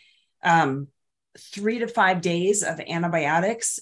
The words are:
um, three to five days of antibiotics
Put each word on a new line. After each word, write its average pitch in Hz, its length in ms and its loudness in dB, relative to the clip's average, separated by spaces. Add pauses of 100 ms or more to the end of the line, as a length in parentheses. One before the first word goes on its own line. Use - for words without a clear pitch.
(420)
um, 143 460 2 (500)
three 220 400 -4
to 226 80 -4
five 190 340 2
days 180 420 0
of - 180 -4
antibiotics 170 1000 -2